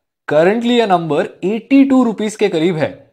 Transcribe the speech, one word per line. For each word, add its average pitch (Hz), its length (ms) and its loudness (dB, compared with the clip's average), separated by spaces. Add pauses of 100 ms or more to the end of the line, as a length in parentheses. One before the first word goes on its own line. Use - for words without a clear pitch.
(280)
Currently 202 420 2
ये 233 160 0
number 170 420 -2 (160)
एटी 226 400 2
टू 262 200 2
रुपीज 208 320 -4
के 208 120 0
करीब 170 280 -2
है। 143 120 -2 (240)